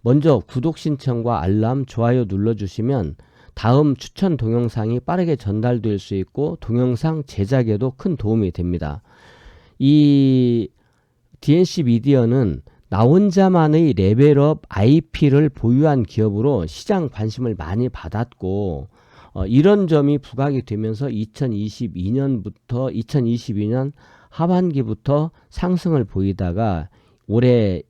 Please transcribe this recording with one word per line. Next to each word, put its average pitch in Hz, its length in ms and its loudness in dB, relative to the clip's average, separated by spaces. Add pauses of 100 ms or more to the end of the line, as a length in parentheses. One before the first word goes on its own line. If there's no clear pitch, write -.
먼저 139 460 2
구독 139 300 -4
신청과 120 640 -4
알람, 110 460 0
좋아요 120 360 0
눌러주시면 101 920 -4 (360)
다음 135 440 2
추천 175 400 -4
동영상이 117 640 -2
빠르게 170 340 -2
전달될 107 640 -2
수 - 160 -8
있고 143 460 -4
동영상 127 640 -2
제작에도 113 720 -2
큰 185 180 -4
도움이 104 360 -2
됩니다. 85 500 -6 (760)
이 135 920 4 (720)
디엔씨 170 420 2
미디어는 117 800 2 (260)
나 98 160 0
혼자만의 170 880 4
레벨업 139 760 4
아이피를 143 800 2
보유한 135 540 2
기업으로 107 640 -2
시장 175 440 -4
관심을 110 460 -6
많이 98 340 -4
받았고, 95 1000 -6 (460)
어, 95 120 -6
이런 175 420 4
점이 147 300 2
부각이 135 460 -4
되면서 110 460 -6
이천이십이 107 1000 -6
년부터, 123 800 -4
이천이십이 113 760 -2
년 131 240 -4 (360)
하반기부터 156 1000 -2 (180)
상승을 170 540 -2
보이다가 95 840 -4 (380)
올해 113 640 2